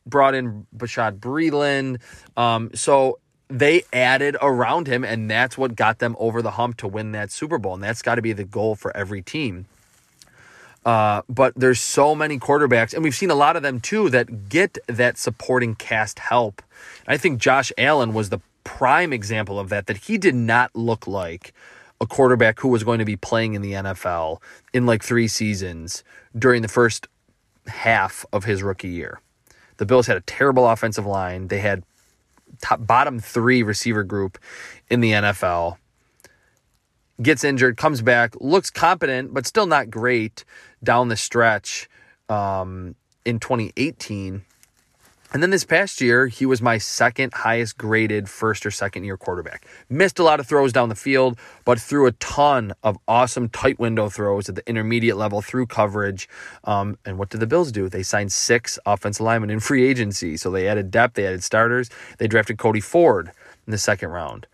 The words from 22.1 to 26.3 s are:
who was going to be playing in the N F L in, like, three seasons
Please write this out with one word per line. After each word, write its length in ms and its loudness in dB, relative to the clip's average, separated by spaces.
who 80 0
was 140 2
going 160 0
to 60 -2
be 120 -4
playing 360 -2
in 80 -6
the 140 -6
N 100 -6
F 200 -8
L 360 -4
in, 120 0
like, 180 2
three 240 0
seasons 760 -6